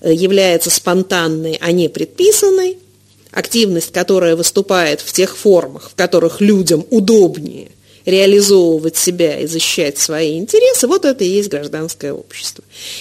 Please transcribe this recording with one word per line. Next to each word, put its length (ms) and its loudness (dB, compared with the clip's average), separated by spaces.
э, 100 0
является 600 2
спонтанной, 920 -2
а 100 -2
не 160 2
предписанной, 920 0
активность, 600 -2
которая 440 0
выступает 680 0
в 100 -12
тех 260 -2
формах, 540 0
в 40 -20
которых 460 0
людям 480 2
удобнее 800 2
реализовывать 880 2
себя 440 -2
и 80 -4
защищать 500 -4
свои 420 -2
интересы, 480 2
вот 160 0
это 220 0
и 20 0
есть 220 0
гражданское 640 -8
общество. 500 -14